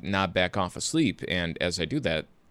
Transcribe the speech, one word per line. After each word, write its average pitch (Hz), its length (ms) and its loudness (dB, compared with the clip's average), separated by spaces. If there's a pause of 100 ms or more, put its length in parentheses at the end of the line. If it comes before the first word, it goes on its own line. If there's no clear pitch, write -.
nod 95 320 0
back 90 240 2
off 90 180 -2
asleep. - 520 0
And 85 320 -2
as 87 200 0
I 82 60 0
do 139 140 -2
that, 80 260 0 (240)